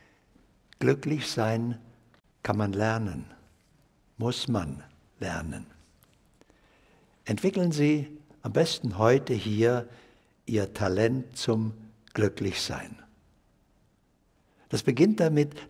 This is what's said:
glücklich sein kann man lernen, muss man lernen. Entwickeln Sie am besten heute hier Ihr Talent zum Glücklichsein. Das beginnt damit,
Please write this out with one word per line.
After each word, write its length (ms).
glücklich 500
sein 480
kann 120
man 160
lernen, 540
muss 300
man 340
lernen. 460
Entwickeln 480
Sie 340
am 120
besten 440
heute 360
hier 560
Ihr 280
Talent 640
zum 380
Glücklichsein. 920
Das 140
beginnt 360
damit, 360